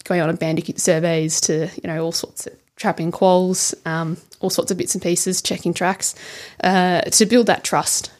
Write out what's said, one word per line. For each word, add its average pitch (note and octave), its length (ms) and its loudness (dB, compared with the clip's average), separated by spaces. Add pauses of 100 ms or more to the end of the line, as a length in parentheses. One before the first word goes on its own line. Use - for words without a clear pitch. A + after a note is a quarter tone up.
going F3+ 160 0
on D#3 80 2
a E3+ 60 0
bandicoot E3 440 -4
surveys D#3+ 640 2
to, D#3+ 280 0 (120)
you F3 60 -6
know, E3 160 -4
all E3 80 -4
sorts - 340 -8
of - 60 -16 (240)
trapping F3 340 -2
quolls, F#3 640 4 (120)
um, E3 320 -2 (220)
all F#3+ 100 -2
sorts - 200 -2
of F#3+ 60 -2
bits F3 180 -4
and F#3+ 80 -6
pieces, F3+ 380 -2
checking - 320 -4
tracks, - 420 -2 (480)
uh, F3+ 380 4
to - 240 2
build A#3 220 4
that - 180 2
trust - 560 -2